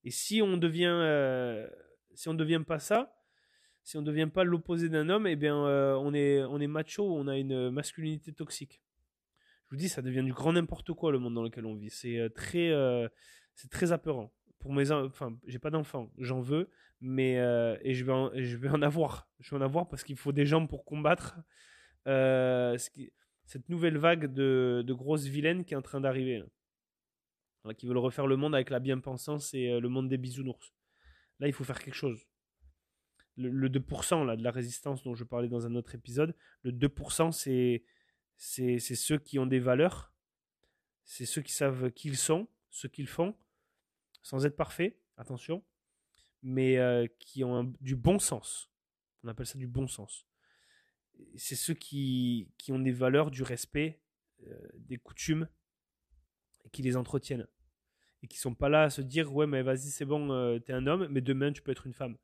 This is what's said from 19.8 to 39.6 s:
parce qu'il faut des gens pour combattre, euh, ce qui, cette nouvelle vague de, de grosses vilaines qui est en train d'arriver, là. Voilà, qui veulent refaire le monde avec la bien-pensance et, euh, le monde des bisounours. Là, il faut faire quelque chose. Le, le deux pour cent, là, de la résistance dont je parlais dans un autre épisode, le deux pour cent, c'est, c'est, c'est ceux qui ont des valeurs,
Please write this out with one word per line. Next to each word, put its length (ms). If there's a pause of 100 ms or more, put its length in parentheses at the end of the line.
parce 140
qu'il 140
faut 160
des 140
gens 200
pour 180
combattre, 520 (680)
euh, 720
ce 120
qui, 220 (320)
cette 240
nouvelle 300
vague 340
de, 540
de 80
grosses 320
vilaines 380
qui 100
est 20
en 60
train 180
d'arriver, 380
là. 80 (1160)
Voilà, 120
qui 120
veulent 120
refaire 280
le 100
monde 180
avec 160
la 100
bien-pensance 720
et, 140
euh, 120
le 80
monde 200
des 100
bisounours. 560 (640)
Là, 80
il 60
faut 120
faire 160
quelque 140
chose. 320 (1120)
Le, 140
le 180
deux 120
pour 240
cent, 200
là, 120
de 60
la 80
résistance 520
dont 120
je 100
parlais 240
dans 180
un 80
autre 200
épisode, 400 (280)
le 100
deux 160
pour 240
cent, 200
c'est, 520 (520)
c'est, 420
c'est 160
ceux 240
qui 200
ont 80
des 120
valeurs, 540 (920)